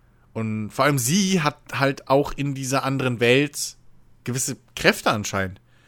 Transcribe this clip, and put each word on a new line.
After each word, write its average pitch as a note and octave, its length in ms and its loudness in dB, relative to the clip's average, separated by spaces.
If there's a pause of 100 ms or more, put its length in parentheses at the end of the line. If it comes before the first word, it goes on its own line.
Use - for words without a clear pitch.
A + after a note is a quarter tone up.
(340)
und A2 380 -4
vor C3+ 140 0
allem D3 120 2
sie F#3 440 2
hat D3 160 -2 (160)
halt C3+ 360 0
auch C#3 240 2
in C#3+ 220 -4
dieser C3 280 -2
anderen C3 380 -2
Welt C3 560 2 (480)
gewisse B2+ 320 -4 (180)
Kräfte - 360 2
anscheinend. F#2+ 500 -4 (260)